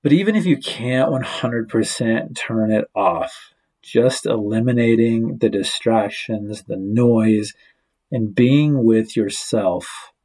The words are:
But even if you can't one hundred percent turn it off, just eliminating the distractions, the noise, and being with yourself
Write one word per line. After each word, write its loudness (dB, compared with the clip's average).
But 4
even 2
if 0
you 2
can't -2
one -2
hundred -6
percent -2
turn -2
it 2
off, -4
just 0
eliminating 0
the 2
distractions, -4
the -8
noise, 2
and -4
being 4
with 2
yourself -4